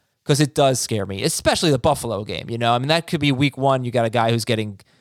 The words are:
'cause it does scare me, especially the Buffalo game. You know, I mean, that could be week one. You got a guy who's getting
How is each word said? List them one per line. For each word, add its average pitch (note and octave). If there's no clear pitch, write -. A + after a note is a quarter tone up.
'cause C#3+
it D3+
does C3+
scare G#2
me, G2
especially F3
the C3+
Buffalo A#2
game. -
You A#2
know, A#2
I A#2+
mean, C3
that E3
could D#3+
be C#3+
week C3+
one. C3
You A#2+
got A#2+
a A2+
guy A#2
who's A2+
getting G#2+